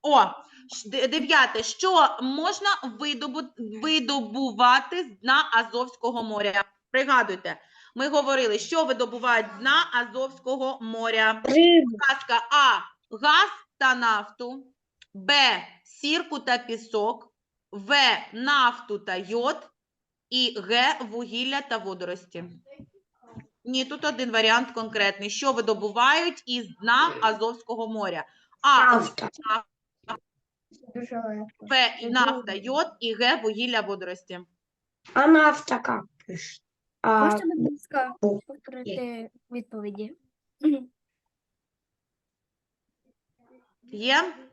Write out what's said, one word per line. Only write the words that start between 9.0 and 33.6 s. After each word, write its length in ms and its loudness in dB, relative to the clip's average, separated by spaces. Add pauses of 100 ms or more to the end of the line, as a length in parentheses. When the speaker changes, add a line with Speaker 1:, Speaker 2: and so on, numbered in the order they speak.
Speaker 1:
з 40 -18
дна 340 2
Азовського 880 -4
моря. 600 0
Speaker 2:
Рибу. 480 6
Speaker 1:
Будь 180 -6
ласка, 420 -2
А, 280 6 (360)
газ 340 4 (280)
та 180 2
нафту, 720 -4 (460)
Б, 200 -2 (500)
сірку 560 -4
та 180 0
пісок, 760 -6 (380)
В, 460 2 (160)
нафту 680 0
та 160 -6
йод, 540 -4 (600)
і 300 -2
Г, 400 0 (120)
вугілля 500 -6
та 160 -6
водорості. 680 -10 (1200)
Ні, 200 -2
тут 200 -8
один 260 -4
варіант 400 2
конкретний. 580 -4
Що 240 -2
видобувають 920 0
із 220 -6 (140)
дна 300 2 (100)
Азовського 680 -4
моря? 380 -6 (360)
А, 340 6
Speaker 2:
Нафта. 340 -2 (100)
Speaker 1:
нафта. 240 -4 (1300)
Speaker 3:
Дуже 200 -10
легко. 500 -10
Speaker 1:
Б, 440 -2
нафта, 440 0
йод, 340 -4 (120)
і 140 -6
Г, 300 0
вугілля, 380 -2